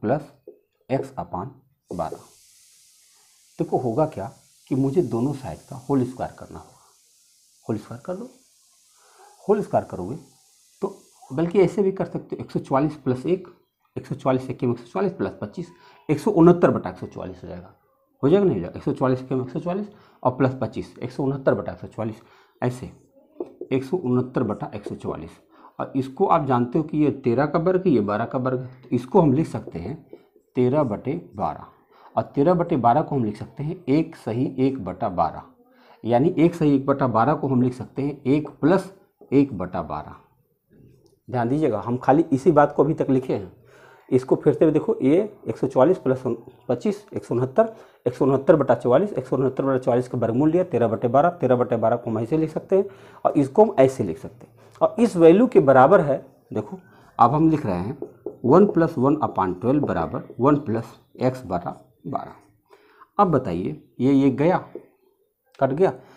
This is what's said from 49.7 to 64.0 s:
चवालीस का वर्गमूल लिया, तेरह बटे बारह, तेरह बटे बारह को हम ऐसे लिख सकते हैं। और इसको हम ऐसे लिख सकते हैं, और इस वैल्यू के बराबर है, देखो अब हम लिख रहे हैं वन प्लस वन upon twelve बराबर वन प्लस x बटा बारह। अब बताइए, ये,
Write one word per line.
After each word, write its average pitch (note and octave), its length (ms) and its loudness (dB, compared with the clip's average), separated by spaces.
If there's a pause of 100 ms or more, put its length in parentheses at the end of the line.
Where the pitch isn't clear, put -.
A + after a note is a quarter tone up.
चवालीस B2+ 300 0
का C3 100 -8
वर्गमूल A#2+ 340 0
लिया, F3+ 120 2
तेरह A#2 240 0
बटे A#2 200 -2
बारह, C#3 240 4
तेरह B2+ 240 0
बटे A#2+ 220 0
बारह A2+ 180 2
को A#2+ 140 -6
हम A2 100 -2
ऐसे D3+ 180 -4
लिख D#3+ 120 -2
सकते - 280 -2
हैं। G3+ 80 2 (400)
और - 80 2
इसको D3 300 4
हम A3+ 160 0
ऐसे C3+ 240 4
लिख E2+ 140 -6
सकते - 300 -18
हैं, - 60 -20 (280)
और - 180 0
इस G#3 160 2
वैल्यू F3 320 8
के G3+ 140 6
बराबर D3 400 8
है, C#3+ 160 0 (360)
देखो G#2+ 260 -8 (400)
अब A#2+ 140 6
हम D#3+ 160 4
लिख D3+ 160 0
रहे F2+ 120 -2
हैं G2+ 200 -6 (480)
वन E3+ 220 8
प्लस E3 300 0
वन C3+ 220 4
upon F#2+ 360 -2
twelve C3+ 280 0
बराबर E2+ 400 -4 (160)
वन C#3+ 180 4
प्लस A2+ 360 -6 (300)
x B2+ 220 -2
बटा F2 300 -6 (320)
बारह। - 260 -8 (840)
अब G3+ 80 4
बताइए, B2+ 540 -2 (180)
ये, C3 140 4